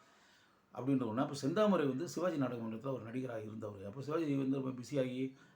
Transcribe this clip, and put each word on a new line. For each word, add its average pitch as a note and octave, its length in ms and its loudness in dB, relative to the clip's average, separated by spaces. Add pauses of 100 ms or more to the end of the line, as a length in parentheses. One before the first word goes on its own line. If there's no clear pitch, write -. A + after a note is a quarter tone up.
(760)
அப்படின்ற B2+ 280 2
ஒண்ணு. A2 140 -2
அப்ப C#3+ 260 2
செந்தாமரை F3 460 6
வந்து C3 200 0
சிவாஜி E3+ 280 0
நாடக B2 260 0
மன்றத்துல A2+ 300 -4
ஒரு A#2 100 -4
நடிகராக A#2 400 -6
இருந்தவர். G#2 440 -8
அப்ப B2 160 -8
சிவாஜி D3 340 0
வந்து C3+ 240 2
ரொம்ப B2 220 -4
பிஸியாகி, C3 520 -2 (220)